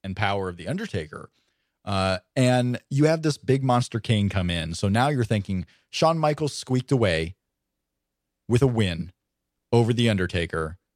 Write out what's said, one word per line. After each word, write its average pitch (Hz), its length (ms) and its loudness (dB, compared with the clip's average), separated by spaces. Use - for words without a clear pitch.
and 95 120 -8
power 98 320 -2
of 87 100 -8
the 85 100 -14
Undertaker. 104 640 -8
Uh, 95 340 0
and 123 440 2
you 143 160 2
have 160 180 2
this 151 140 0
big 135 240 0
monster 123 380 0
Kane 104 300 0
come 90 200 -2
in. 85 240 -4
So 101 140 -2
now 117 220 2
you're 127 160 0
thinking, 98 400 -2
Shawn 165 280 2
Michaels 151 360 0
squeaked - 400 -2
away 90 420 2
with 117 140 2
a 139 60 6
win 90 440 -2
over 117 200 4
the 117 180 2
Undertaker. 87 680 -2